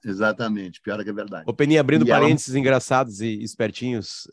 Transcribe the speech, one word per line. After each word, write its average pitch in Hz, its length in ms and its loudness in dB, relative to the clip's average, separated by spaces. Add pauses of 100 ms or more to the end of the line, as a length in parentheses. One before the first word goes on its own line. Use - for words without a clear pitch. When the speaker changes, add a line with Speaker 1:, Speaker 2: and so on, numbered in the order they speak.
Speaker 1:
exatamente. 104 760 -4
Pior 104 180 -6
é 101 60 -8
que 101 40 -8
é 104 40 -8
verdade. 101 340 -10
Speaker 2:
Ô, 113 60 -6
Peninha, 147 260 4
abrindo 147 260 4
Speaker 1:
E - 60 4
ela 143 80 6
Speaker 2:
parênteses - 340 2
engraçados 131 680 2
e 110 200 -4
espertinhos, 110 920 -6